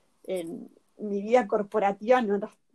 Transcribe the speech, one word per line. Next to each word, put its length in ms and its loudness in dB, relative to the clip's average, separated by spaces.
en 440 -8
mi 260 -4
vida 260 4
corporativa 720 2
no 160 0
los, 140 -6